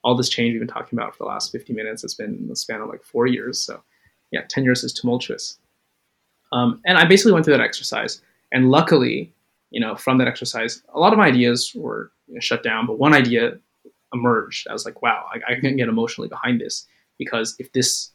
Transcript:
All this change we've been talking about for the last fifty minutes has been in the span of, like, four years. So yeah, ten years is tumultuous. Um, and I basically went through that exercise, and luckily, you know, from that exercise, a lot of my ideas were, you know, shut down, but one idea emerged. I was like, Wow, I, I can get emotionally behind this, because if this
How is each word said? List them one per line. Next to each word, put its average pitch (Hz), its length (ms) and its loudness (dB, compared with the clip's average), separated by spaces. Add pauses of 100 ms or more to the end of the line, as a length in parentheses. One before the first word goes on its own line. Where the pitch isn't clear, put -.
All 123 140 6
this 127 140 6
change 117 220 0
we've 113 80 -4
been 117 80 -6
talking - 300 -8
about 117 160 -6
for - 100 -10
the - 40 -6
last - 240 -8
fifty 123 220 -10
minutes 110 260 -8
has - 140 -12
been 104 200 -10
in 101 140 -10
the - 80 -10
span 110 240 -8
of, 110 80 -10
like, - 160 -14
four 120 220 0
years. 123 320 -2
So - 240 -8 (480)
yeah, - 180 -4
ten 135 160 -2
years 127 200 2
is - 100 -8
tumultuous. - 640 -6 (960)
Um, 123 340 0
and 180 100 4
I 165 80 8
basically 196 280 8
went 160 120 4
through 147 140 4
that 120 40 2
exercise, - 600 -6 (300)
and 127 180 4
luckily, 139 600 2 (380)
you 113 100 -6
know, 110 160 -4
from 131 220 0
that 123 100 2
exercise, 120 540 -6 (120)
a 147 40 -4
lot 185 140 6
of 214 60 4
my 190 80 6
ideas 123 480 2
were, 113 360 -10 (180)
you - 60 -20
know, 120 60 -12
shut - 220 -4
down, 113 240 -4
but 110 120 -6
one 147 140 4
idea 120 460 2 (560)
emerged. 120 540 -2
I 110 40 -10
was 110 120 -8
like, - 180 -12
Wow, 117 300 -2
I, 117 200 -8
I 123 80 -4
can 135 160 0
get 120 120 0
emotionally 113 400 -4
behind 120 320 -2
this, - 260 -10 (320)
because 113 400 -6
if - 140 -16
this - 420 -2